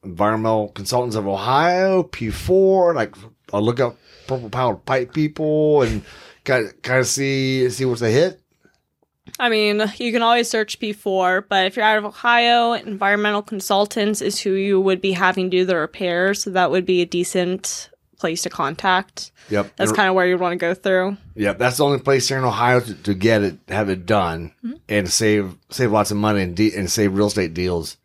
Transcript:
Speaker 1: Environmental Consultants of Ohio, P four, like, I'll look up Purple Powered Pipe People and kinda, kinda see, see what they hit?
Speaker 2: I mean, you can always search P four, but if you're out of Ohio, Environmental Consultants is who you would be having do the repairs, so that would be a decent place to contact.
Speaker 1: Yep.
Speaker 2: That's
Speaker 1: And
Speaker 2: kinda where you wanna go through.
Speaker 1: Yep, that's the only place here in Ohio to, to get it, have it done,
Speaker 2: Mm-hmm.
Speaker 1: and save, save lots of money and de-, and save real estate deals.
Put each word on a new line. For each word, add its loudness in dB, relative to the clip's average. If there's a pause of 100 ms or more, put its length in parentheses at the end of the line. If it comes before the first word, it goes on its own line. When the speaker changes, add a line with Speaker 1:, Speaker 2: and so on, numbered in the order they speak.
Speaker 1:
Environmental 0
Consultants -4
of -2
Ohio, 0
P -8
four, 2
like, -2 (360)
I'll 0
look 0
up 0 (300)
Purple -6
Powered -2
Pipe -2
People 2
and 0 (420)
kinda, 0 (120)
kinda 2
see, 0
see -4
what -2
they 0
hit? 2 (1000)
Speaker 2:
I 0
mean, 2 (140)
you -4
can -6
always 2
search -4
P -6
four, 0
but 0
if -6
you're 0
out 4
of -2
Ohio, 2
Environmental 0
Consultants -2
is -4
who -2
you 2
would 0
be 0
having 0
do 2
the 0
repairs, -2
so -6
that 2
would 0
be 2
a 2
decent -4 (280)
place -4
to -6
contact. -4 (180)
Speaker 1:
Yep. -2
Speaker 2:
That's 0
Speaker 1:
And 0
Speaker 2:
kinda 2
where 2
you 2
wanna -2
go -2
through. -2 (180)
Speaker 1:
Yep, -2
that's 0
the 2
only 2
place 2
here -2
in -2
Ohio 2
to, -6 (100)
to 0
get 2
it, -4
have -2
it -4
done, -2 (120)
Speaker 2:
Mm-hmm. -10 (120)
Speaker 1:
and 0
save, 0 (140)
save 0
lots 2
of -2
money 0
and -4
de-, 2
and -4
save 2
real 2
estate -2
deals. -4